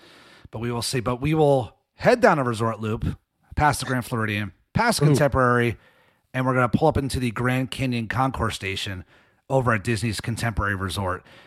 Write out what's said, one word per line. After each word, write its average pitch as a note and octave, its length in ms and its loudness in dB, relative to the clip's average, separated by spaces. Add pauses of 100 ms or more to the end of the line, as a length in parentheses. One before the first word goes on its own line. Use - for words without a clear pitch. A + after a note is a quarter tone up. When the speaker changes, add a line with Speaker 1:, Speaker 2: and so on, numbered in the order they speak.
(520)
Speaker 1:
but A2 80 -12
we A#2+ 120 -6
will A#2+ 100 -4
see. C3 180 -4
But B2 220 -4
we D3+ 120 -2
will C#3+ 440 2 (180)
head A#3+ 240 4
down G3+ 200 6
a C3+ 40 0
resort A2+ 360 -2
loop, A2 380 -4 (380)
past C#3+ 240 2
the - 60 -8
Grand B2+ 200 -4
Floridian, G#2+ 480 -4 (200)
past A3+ 280 0
Speaker 2:
Ooh. C#3+ 40 6
Speaker 1:
Contemporary, B2 720 4 (560)
and B2+ 120 -2
we're C3 80 0
gonna B2 140 2
pull D#3+ 200 2
up D3 100 2
into C3+ 220 -4
the B2 120 -2
Grand B2+ 400 -2
Canyon A#2+ 360 -4
Concourse A#2 480 -2
Station F#2+ 500 -8 (440)
over B2 240 2
at G#2 100 0
Disney's A2+ 360 -2
Contemporary G#2+ 560 -4
Resort. F#2 480 -4 (220)